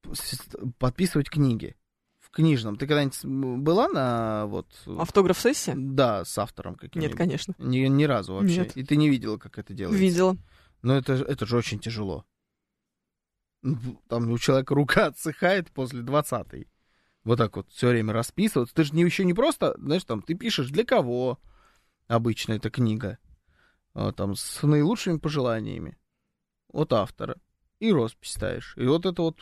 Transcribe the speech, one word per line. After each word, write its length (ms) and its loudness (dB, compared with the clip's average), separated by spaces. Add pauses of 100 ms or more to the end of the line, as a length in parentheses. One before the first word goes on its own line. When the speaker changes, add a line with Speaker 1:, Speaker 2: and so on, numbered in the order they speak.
(140)
Speaker 1:
С-, 260 -8 (380)
подписывать 520 0
книги 460 0 (440)
в 100 -20
книжном. 480 2
Ты 100 -6
когда-нибудь 280 2
с-, 100 -12
м, 380 -4
была 260 4
на 580 -2
вот 200 -8 (200)
Speaker 2:
Автограф-сессия? 880 2
Speaker 1:
Да, 500 2
с 120 -8
автором 380 -6
каким-нибудь. 360 -6
Speaker 2:
Нет, 60 -8
конечно. 400 -2
Speaker 1:
Ни, 300 0
ни 180 6
разу 300 -2
вообще. 260 2
Speaker 2:
Нет. 160 -4
Speaker 1:
И 60 -8
ты 140 2
не 120 6
видела, 280 0
как 220 -16
это 140 -14
делается? 280 0
Speaker 2:
Видела. 360 4 (440)
Speaker 1:
Но 140 2
это 220 0
ж-, 100 0
это 180 -4
же 120 0
очень 220 -2
тяжело. 460 -8 (1400)
М, 440 -4
там 240 -2
у 60 0
человека 380 2
рука 320 4
<laughs> 0 -
отсыхает 640 -2
после 300 -6
двадцатой. 680 -4 (560)
Вот 140 2
так 180 0
вот 160 -8
всё 180 2
время 240 2
расписываться. 640 0
Ты 80 4
же 100 -2
не, 100 4
ещё 200 2
не 100 4
просто, 460 2
знаешь, 240 -2
там, 180 -4
ты 140 -4
пишешь, 340 -2
для 160 2
кого 540 0 (680)
обычно 460 0
эта 160 -4
книга. 480 -2 (800)
А, 160 -2
там, 240 -4
с 260 -8
наилучшими 560 2
пожеланиями 800 -4 (720)
от 220 0
автора. 440 -2 (420)
И 120 2
роспись 400 0
ставишь. 460 -6
И 80 -2
вот 200 2
это 160 -2
вот 200 -2